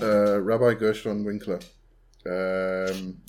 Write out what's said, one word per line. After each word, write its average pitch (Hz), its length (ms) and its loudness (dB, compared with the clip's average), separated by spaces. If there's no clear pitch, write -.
uh, 104 400 4
Rabbi 113 340 4
Gershon 107 500 -2
Winkler, 101 340 -6
um, 92 920 -2